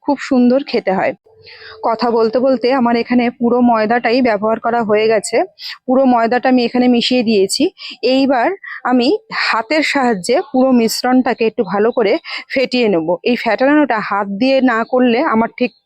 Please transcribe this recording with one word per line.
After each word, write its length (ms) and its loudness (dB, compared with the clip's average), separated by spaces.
খুব 200 -2
সুন্দর 440 2
খেতে 280 -4
হয়। 200 -2
কথা 280 -2
বলতে 280 0
বলতে 340 0
আমার 240 2
এখানে 340 0
পুরো 300 0
ময়দাটাই 600 2
ব্যবহার 380 0
করা 220 -2
হয়ে 260 0
গেছে, 280 0
পুরো 220 2
ময়দাটা 420 2
আমি 160 2
এখানে 240 0
মিশিয়ে 340 2
দিয়েছি। 420 0
এইবার 460 0
আমি 240 2
হাতের 420 -2
সাহায্যে 540 -2
পুরো 240 2
মিশ্রণটাকে 760 0
একটু 180 -2
ভালো 280 0
করে 200 0
ফেটিয়ে 400 -2
নেব। 200 0
এই 140 0
ফেটানোটা 640 0
হাত 260 -4
দিয়ে 220 2
না 240 2
করলে 400 0
আমার 320 0
ঠিক 140 -2